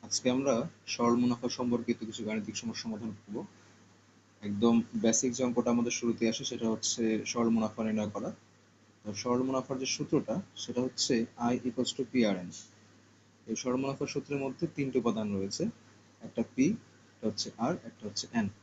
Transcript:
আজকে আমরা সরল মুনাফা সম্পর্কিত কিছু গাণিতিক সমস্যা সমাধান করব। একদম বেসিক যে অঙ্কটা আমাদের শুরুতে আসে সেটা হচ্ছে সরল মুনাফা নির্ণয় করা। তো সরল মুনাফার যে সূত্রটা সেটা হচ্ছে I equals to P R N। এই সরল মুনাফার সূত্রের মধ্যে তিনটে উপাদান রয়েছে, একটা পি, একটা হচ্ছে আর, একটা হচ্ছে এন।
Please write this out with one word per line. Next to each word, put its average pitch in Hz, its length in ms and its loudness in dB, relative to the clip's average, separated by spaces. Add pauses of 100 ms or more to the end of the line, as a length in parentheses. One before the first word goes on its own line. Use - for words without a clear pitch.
আজকে - 280 -2
আমরা 135 200 4 (400)
সরল 120 280 4
মুনাফা 123 260 2 (100)
সম্পর্কিত 120 400 0 (100)
কিছু 113 200 -8
গাণিতিক 107 280 -4
সমস্যা 113 280 -6
সমাধান 110 260 -6
করব। 101 260 -10 (1120)
একদম 110 260 6 (280)
বেসিক 117 340 4
যে 131 80 0
অঙ্কটা 120 260 2
আমাদের 120 280 2
শুরুতে 117 340 2
আসে 135 180 -4
সেটা 117 220 -4
হচ্ছে 110 300 -2 (240)
সরল 117 300 2
মুনাফা 110 300 0
নির্ণয় 107 280 0
করা। - 160 -4 (720)
তো 107 120 -8
সরল 123 340 0
মুনাফার 131 340 -2
যে 127 140 -2
সূত্রটা - 380 0 (280)
সেটা 123 240 -4
হচ্ছে 120 400 0 (240)
I 123 40 2 (140)
equals 120 280 -2
to 139 60 -2 (100)
P - 20 -20 (200)
R - 20 -2 (100)
N। 92 40 -10 (1000)
এই 110 60 0
সরল 127 200 -2
মুনাফার 139 380 -2
সূত্রের 143 300 -2
মধ্যে 135 220 -4 (100)
তিনটে 135 260 2
উপাদান 110 240 2 (100)
রয়েছে, 98 280 -2 (600)
একটা - 160 -4 (120)
পি, 131 120 4 (460)
একটা - 160 -6
হচ্ছে 107 300 -6
আর, 131 160 0 (140)
একটা - 200 -18
হচ্ছে - 240 -8
এন। 110 160 2 (140)